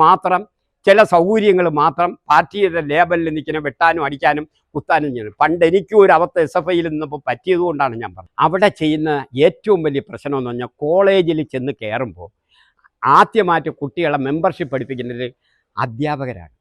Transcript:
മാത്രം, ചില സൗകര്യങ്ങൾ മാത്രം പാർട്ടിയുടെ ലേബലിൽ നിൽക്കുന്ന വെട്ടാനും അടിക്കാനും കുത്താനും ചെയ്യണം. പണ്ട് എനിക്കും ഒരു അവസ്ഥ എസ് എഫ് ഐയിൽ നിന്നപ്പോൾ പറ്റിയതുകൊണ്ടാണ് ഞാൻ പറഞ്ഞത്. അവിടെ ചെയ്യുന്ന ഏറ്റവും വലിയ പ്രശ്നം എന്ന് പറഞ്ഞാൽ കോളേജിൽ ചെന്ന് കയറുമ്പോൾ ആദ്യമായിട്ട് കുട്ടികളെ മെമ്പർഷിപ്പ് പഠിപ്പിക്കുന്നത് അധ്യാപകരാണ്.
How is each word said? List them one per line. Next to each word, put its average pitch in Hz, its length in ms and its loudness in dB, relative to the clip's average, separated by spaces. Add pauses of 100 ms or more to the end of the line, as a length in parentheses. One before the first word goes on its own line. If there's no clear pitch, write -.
മാത്രം, 180 380 2 (440)
ചില 196 120 6 (140)
സൗകര്യങ്ങൾ 185 540 2 (140)
മാത്രം 160 300 0 (200)
പാർട്ടിയുടെ 170 600 2
ലേബലിൽ 165 460 0
നിൽക്കുന്ന 156 300 -6
വെട്ടാനും 165 400 0
അടിക്കാനും 147 380 -2 (300)
കുത്താനും 147 400 -2
ചെയ്യണം. 107 280 -10
പണ്ട് 165 280 0
എനിക്കും 196 320 0
ഒരു 190 160 6
അവസ്ഥ 170 180 -2 (100)
എസ് 135 120 -4
എഫ് 170 140 -4
ഐയിൽ 170 200 0
നിന്നപ്പോൾ 151 360 -8
പറ്റിയതുകൊണ്ടാണ് 147 760 -2
ഞാൻ 104 140 -10
പറഞ്ഞത്. 90 180 -20 (100)
അവിടെ 185 240 2 (120)
ചെയ്യുന്ന 156 300 0 (360)
ഏറ്റവും 185 400 0
വലിയ 139 220 -2
പ്രശ്നം 139 300 -8
എന്ന് 123 120 -6
പറഞ്ഞാൽ 120 200 -8 (120)
കോളേജിൽ 175 580 0 (120)
ചെന്ന് 139 280 -6
കയറുമ്പോൾ 107 480 -8 (760)
ആദ്യമായിട്ട് 170 680 4 (100)
കുട്ടികളെ 143 460 -4
മെമ്പർഷിപ്പ് 156 480 -4
പഠിപ്പിക്കുന്നത് 123 520 -8 (500)
അധ്യാപകരാണ്. 127 840 -6